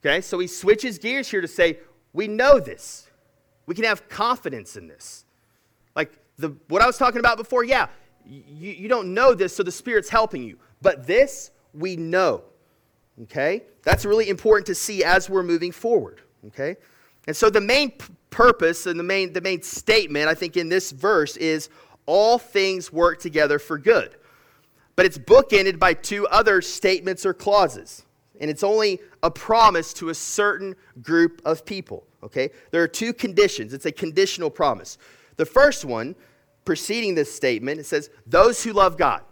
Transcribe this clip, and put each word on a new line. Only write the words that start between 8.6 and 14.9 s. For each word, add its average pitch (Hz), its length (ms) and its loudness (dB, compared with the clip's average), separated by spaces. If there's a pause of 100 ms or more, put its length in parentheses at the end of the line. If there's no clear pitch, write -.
you 185 180 -14
don't 202 240 -2
know 247 200 4
this, 185 220 -2
so 202 80 -2
the 175 80 -4
Spirit's 214 380 -4
helping 214 340 -2
you. 104 160 -16 (220)
But 139 260 0
this, 262 440 0 (220)
we 175 220 -8
know. 165 480 -2 (800)
Okay? 156 400 -4 (180)
That's - 240 0
really 208 240 0
important 202 380 2
to 190 80 -4
see 196 280 -4